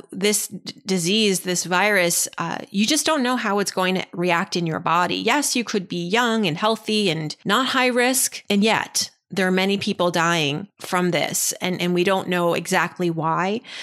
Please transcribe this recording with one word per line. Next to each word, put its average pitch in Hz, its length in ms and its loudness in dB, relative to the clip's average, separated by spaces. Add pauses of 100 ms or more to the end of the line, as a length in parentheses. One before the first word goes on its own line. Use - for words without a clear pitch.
(100)
this 208 380 0
d-, - 380 -14
disease, 190 540 2
this 180 240 -2
virus, 180 640 2 (100)
uh, 165 200 -4 (120)
you 202 160 0
just 302 180 0
don't 311 180 2
know 247 140 0
how 214 220 0
it's 196 120 0
going 185 260 0
to - 160 -4
react 175 440 0
in 170 100 0
your 160 140 -2
body. 175 360 0
Yes, 262 380 0
you 240 100 0
could 190 220 -4
be 175 220 -6
young 220 380 2
and 160 100 0
healthy 214 540 0
and 156 340 -4
not 226 220 2
high 254 220 2
risk, 247 600 0
and 202 160 4
yet - 460 0 (200)
there 185 180 0
are 185 40 2
many 190 260 2
people 180 340 -2
dying 170 560 0 (100)
from 180 320 0
this, - 500 -2
and, 180 200 -4
and 175 120 0
we 175 120 2
don't 190 240 0
know 175 260 2
exactly 175 560 -2
why. 165 500 -2 (220)